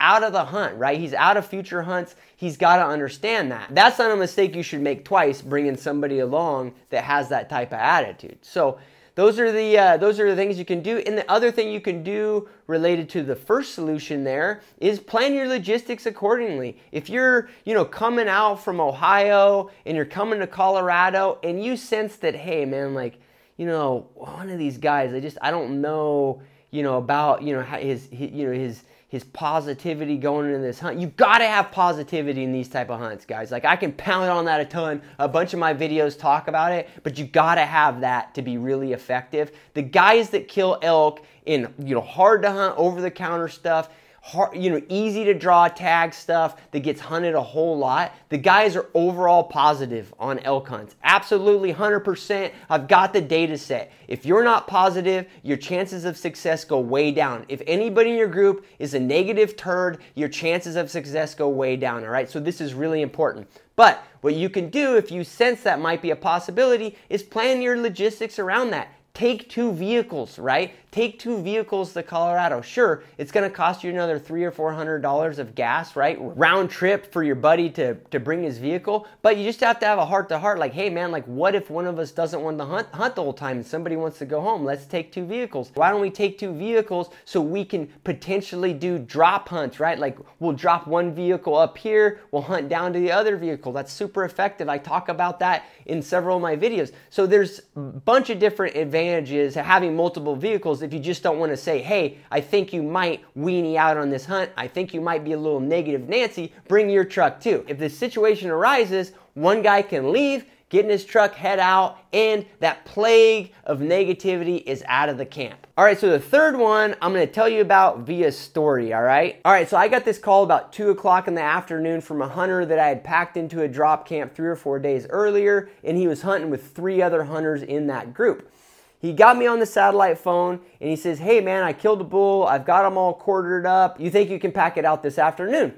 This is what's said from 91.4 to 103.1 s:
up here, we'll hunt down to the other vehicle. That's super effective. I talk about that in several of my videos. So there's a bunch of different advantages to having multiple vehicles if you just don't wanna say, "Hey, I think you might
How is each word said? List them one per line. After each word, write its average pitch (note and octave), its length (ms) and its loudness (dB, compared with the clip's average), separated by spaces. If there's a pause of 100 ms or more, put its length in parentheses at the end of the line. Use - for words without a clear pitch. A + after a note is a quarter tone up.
up D#3 220 4
here, G#3+ 420 2 (120)
we'll C#3+ 120 -2
hunt D3 260 -4
down F3 240 -2
to F3 60 -2
the F3 120 2
other G#3 260 2
vehicle. D#3 340 -6
That's C#3 200 -8
super G3+ 340 -6
effective. F#3 440 -4
I C#3+ 80 -4
talk D#3+ 320 -6
about F3 300 -4
that F3+ 240 0 (240)
in D#3 160 -6
several F3+ 320 0
of F3+ 80 -2
my D#3+ 120 -2
videos. F3+ 360 -2 (180)
So G3 160 2
there's F#3+ 360 2 (140)
a D3 40 -10
bunch F3 500 0
of A3 80 -4
different G3+ 380 0
advantages D3 800 -2
to D3+ 80 -4
having F3+ 320 2
multiple E3 400 -2
vehicles E3 480 -2
if D3 100 -8
you D#3+ 60 -6
just E3 240 -6
don't D#3+ 160 0
wanna D#3 160 -2
say, D#3 240 -4
"Hey, D3+ 380 -2 (120)
I D3 120 -2
think F#3+ 320 -2
you E3+ 100 -4
might E3+ 400 -2 (140)